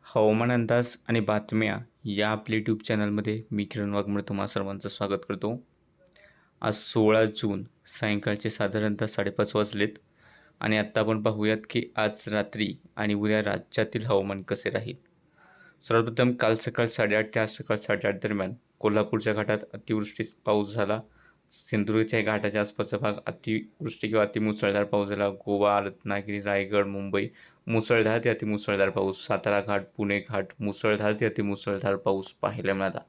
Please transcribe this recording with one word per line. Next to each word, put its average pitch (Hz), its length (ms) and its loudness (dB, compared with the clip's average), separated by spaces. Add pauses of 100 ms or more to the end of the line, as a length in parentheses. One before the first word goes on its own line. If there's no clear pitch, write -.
हवामान 110 480 4
अंदाज 120 460 2 (100)
आणि 117 120 2
बातम्या 107 580 0 (280)
या 104 240 0
आपल्या 110 300 -2
YouTube 110 240 -2
चॅनलमध्ये 107 680 0
मी 104 140 -2
किरण 101 280 -4
वाघमोडे 101 360 -2
तुम्हा 98 180 -2
सर्वांचं 98 420 -4
स्वागत 98 300 -2 (100)
करतो. 104 340 -4 (1000)
आज 110 120 0
सोळा 110 520 4
जून 101 380 -2 (220)
सायंकाळचे 104 640 -2
साधारणतः 107 580 -2
साडेपाच 104 480 -2
वाजलेत 104 340 2 (720)
आणि 107 180 2
आत्ता 107 240 0
आपण 110 200 2
पाहूयात 107 360 2 (120)
की 120 140 0 (120)
आज 107 360 -2
रात्री 104 480 -2 (160)
आणि 104 180 0
उद्या 107 260 2
राज्यातील 107 680 -2
हवामान 98 360 0
कसे 98 280 -4
राहील. 110 260 -4 (920)
सर्वप्रथम 117 440 2
काल 117 240 2
सकाळ 117 300 -2
साडेआठ 107 500 0
ते 113 40 2
आज 107 100 0
सकाळ - 280 -4
साडेआठ 101 460 -2
दरम्यान 101 300 -2 (260)
कोल्हापूरच्या 107 540 2
घाटात 107 260 0 (140)
अतिवृष्टी 107 500 -4 (220)
पाऊस 104 280 2
झाला. 107 280 0 (500)
सिंधुदुर्गच्या 110 680 0
घाटाच्या 104 400 0
आसपासचा 104 360 -4
भाग 107 160 0 (140)
अतिवृष्टी 110 800 -6
किंवा 107 160 4
अतिमुसळधार 104 600 0
पाऊस 101 260 0
झाला. 101 200 0
गोवा, 101 500 2
रत्नागिरी, 101 600 -4
रायगड, 101 440 2
मुंबई 98 420 -2 (400)
मुसळधार 113 560 2
ते 120 60 2
अतिमुसळधार 104 600 0
पाऊस. 95 380 -2
सातारा 104 340 2
घाट, 101 200 0 (160)
पुणे 101 320 0
घाट 98 160 -2 (140)
मुसळधार 104 540 0
ते 107 120 0
अतिमुसळधार 101 680 0
पाऊस 98 360 -2 (100)
पाहायला 101 320 0
मिळाला. 95 360 0